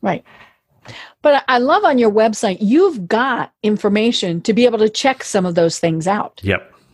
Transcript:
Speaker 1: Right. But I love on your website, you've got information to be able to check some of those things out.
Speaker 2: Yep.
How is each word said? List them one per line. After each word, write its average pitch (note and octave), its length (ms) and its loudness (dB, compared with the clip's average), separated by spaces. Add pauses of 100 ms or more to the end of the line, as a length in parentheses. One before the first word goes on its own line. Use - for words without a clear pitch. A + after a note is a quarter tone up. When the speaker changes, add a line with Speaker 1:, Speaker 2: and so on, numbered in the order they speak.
Speaker 1:
Right. G3 220 -4 (1000)
But C#4+ 260 2
I B3+ 120 2
love E4 260 2
on D4 120 2
your A3+ 140 2
website, G#3+ 480 0
you've B3+ 480 2
got A#3 460 -2 (100)
information G#3 800 0
to - 120 0
be A#3+ 120 4
able A3+ 140 2
to G#3+ 100 2
check C4 340 -2
some F#3+ 220 -2
of F3 100 -4
those E3+ 240 0
things D#3+ 260 -2
out. - 380 -4
Speaker 2:
Yep. F#2+ 300 -4 (200)